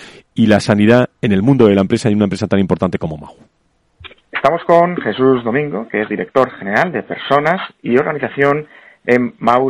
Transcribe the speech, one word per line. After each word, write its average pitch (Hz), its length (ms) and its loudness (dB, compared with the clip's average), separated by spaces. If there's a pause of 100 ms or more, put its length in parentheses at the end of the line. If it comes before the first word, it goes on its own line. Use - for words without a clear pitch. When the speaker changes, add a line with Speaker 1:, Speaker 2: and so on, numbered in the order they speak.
(360)
Speaker 1:
y 117 100 2
la 104 140 4
sanidad 107 500 2 (140)
en - 80 0
el 95 100 2
mundo 123 240 4
de 101 80 6
la 98 80 4
empresa 110 280 0
y - 20 2
en 104 60 0
una 104 80 2
empresa 101 200 -4
tan 98 140 0
importante 90 400 -2
como 78 180 -8
mao. 73 160 -20 (1000)
Speaker 2:
Estamos 165 360 -2
con 170 300 2
Jesús 127 460 0
Domingo, 120 460 -4
que 107 140 -4
es 104 60 -8
director 113 500 -2
general 113 320 -2
de 113 100 -6
personas 151 580 -2 (220)
y 120 160 -2
organización 143 680 -2 (400)
en 123 300 0
mao 123 320 0